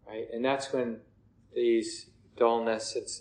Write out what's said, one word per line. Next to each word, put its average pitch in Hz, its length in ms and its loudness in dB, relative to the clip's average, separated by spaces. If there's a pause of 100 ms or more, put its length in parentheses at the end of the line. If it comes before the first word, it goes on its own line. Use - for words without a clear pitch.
right? 110 260 -8
And 117 120 -4
that's 135 280 0
when 120 260 -2 (560)
these 117 560 2 (260)
dullness 113 580 2
and, 113 120 -4 (140)